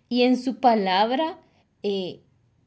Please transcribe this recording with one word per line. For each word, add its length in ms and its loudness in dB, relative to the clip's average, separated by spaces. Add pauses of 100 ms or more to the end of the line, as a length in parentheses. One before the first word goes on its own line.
Y 140 0
en 160 4
su 240 -6
palabra, 800 0 (420)
eh, 380 -6 (460)